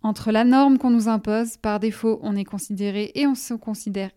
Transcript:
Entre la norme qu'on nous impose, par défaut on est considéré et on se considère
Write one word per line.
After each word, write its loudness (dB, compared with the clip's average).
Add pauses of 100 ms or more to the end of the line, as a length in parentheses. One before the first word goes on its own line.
Entre -2
la 4
norme 6
qu'on 2
nous 4
impose, -2
par -4
défaut -2
on -4
est -4
considéré -6
et 0
on 2
se -8
considère -8